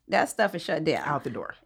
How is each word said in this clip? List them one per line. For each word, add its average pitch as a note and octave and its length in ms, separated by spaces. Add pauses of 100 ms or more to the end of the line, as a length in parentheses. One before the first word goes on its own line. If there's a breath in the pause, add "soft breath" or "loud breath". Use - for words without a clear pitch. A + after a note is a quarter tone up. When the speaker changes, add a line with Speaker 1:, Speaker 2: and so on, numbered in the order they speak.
Speaker 1:
that G#3 200
stuff G3 260
is E3+ 80
shut D#3+ 200
down. D#3+ 240
Speaker 2:
Out D3 160
the C#3+ 60
door. G#2 260 (100)